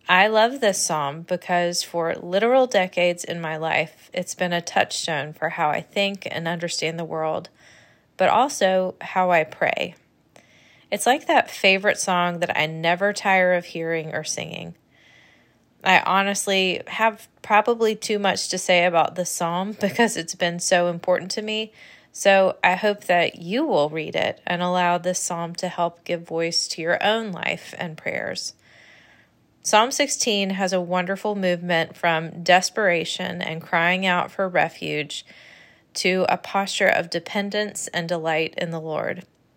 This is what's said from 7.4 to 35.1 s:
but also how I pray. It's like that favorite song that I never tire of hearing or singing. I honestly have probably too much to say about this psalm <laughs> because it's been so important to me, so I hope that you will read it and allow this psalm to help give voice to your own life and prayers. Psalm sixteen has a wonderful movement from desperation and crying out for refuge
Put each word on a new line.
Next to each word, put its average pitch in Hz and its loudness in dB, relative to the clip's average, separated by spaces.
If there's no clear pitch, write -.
but 185 4
also 190 2
how 185 0
I 165 6
pray. - -2
It's 208 -4
like 262 2
that 294 4
favorite 190 2
song 175 0
that 170 -2
I 156 0
never 170 0
tire 185 2
of 175 0
hearing 165 -6
or 156 -4
singing. 165 -8
I 185 6
honestly 196 2
have 220 -2
probably 220 2
too 208 -4
much 190 0
to 185 -4
say 180 4
about 170 2
this 175 -4
psalm 180 -2
<laughs> - -10
because 214 0
it's - -8
been 175 -2
so 175 4
important 175 0
to 214 -6
me, 214 -6
so 196 4
I 180 4
hope 208 0
that 175 2
you 226 -2
will 151 2
read 156 -8
it - -2
and 175 -2
allow 180 2
this 175 -2
psalm 170 -6
to 185 -4
help 170 -4
give 170 -6
voice 165 -2
to - -8
your 170 0
own 214 0
life - -8
and 160 -8
prayers. - -8
Psalm 220 4
sixteen 208 0
has 190 -2
a 185 2
wonderful 180 -2
movement 175 0
from 165 -2
desperation 180 2
and 160 -6
crying 180 0
out 180 2
for 190 -2
refuge 156 -4